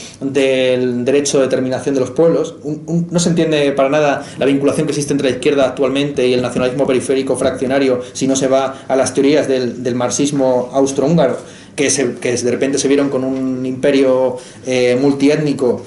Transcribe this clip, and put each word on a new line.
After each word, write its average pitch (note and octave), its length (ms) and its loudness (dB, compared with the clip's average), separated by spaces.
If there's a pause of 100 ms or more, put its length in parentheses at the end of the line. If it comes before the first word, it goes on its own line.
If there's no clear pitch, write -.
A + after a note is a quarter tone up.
(220)
del B2+ 800 0
derecho C#3 340 2
de C3 60 4
determinación C3 500 -2
de C3 60 0
los B2 120 -2
pueblos. D#3+ 500 2
Un, D3 240 -8
un, E3+ 240 -2
no F3 80 0
se F3 100 2
entiende D#3 440 2
para C#3 180 2
nada D3 340 0 (140)
la B2+ 80 0
vinculación C#3 400 0
que C#3+ 60 -2
existe D3+ 200 -4
entre C#3 160 0
la B2 80 0
izquierda C#3 300 2
actualmente C3+ 600 0
y B2 60 2
el B2 80 2
nacionalismo B2+ 460 0
periférico C3 500 0
fraccionario C3 640 0 (140)
si C3 120 -2
no C3+ 100 2
se C3+ 100 0
va C3 300 0 (120)
a C3 80 0
las C3 160 0
teorías C#3 360 2
del, B2+ 340 -2
del A#2+ 140 -2
marxismo B2+ 760 0
austrohúngaro, C#3 640 2 (380)
que C3+ 160 0
se, B2 240 0
que A#2+ 220 -2
de A#2 160 -2
repente C#3 260 -2
se C3+ 80 -2
vieron C#3 220 2
con C3 160 -2
un C3 420 -4
imperio, C3 680 2 (280)
eh, B2 360 2
multiétnico C#3 880 2